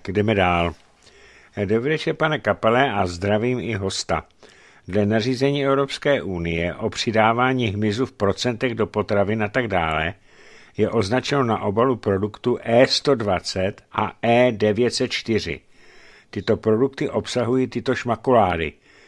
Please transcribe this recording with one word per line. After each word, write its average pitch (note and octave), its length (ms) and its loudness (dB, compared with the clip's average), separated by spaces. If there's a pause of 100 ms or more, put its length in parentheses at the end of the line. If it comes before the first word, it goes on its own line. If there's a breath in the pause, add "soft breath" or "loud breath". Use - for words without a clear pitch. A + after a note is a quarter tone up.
jdeme G#2 260 0
dál. F2 400 2 (840 soft breath)
Eh, G#2 100 -2
dobrý A#2 240 0
večer, D#3 240 -2
pane D#3 240 -2
Kapele, A#2 540 2
a G2 140 0
zdravím G#2 540 -2
i G#2 140 -4
hosta. F#2+ 500 -4 (640 soft breath)
Dle G2+ 180 2
nařízení C3 600 0
Evropské C#3 560 0
unie E2+ 520 -2
o A2 160 -4
přidávání A#2 760 2
hmyzu G#2 380 -2
v - 60 -10
procentech A#2 640 -2
do A2 120 -2
potravin G#2 560 -2
a G#2 60 -2
tak A#2+ 200 -2
dále D#2+ 460 -2 (640 soft breath)
je G#2 140 0
označeno B2 540 0
na A2+ 180 -2
obalu A2 340 0
produktu G#2 680 -2
E A#2+ 240 6
sto - 280 2
dvacet G2 680 -2 (100)
a G#2 300 -2
E A#2+ 300 4
devět G#2+ 420 2
set B2+ 140 -2
čtyři. G2 520 -4 (680 soft breath)
Tyto G2+ 260 0
produkty B2+ 520 0
obsahují B2 580 -2
tyto A#2+ 280 -2
šmakulády. G#2 800 2 (360 soft breath)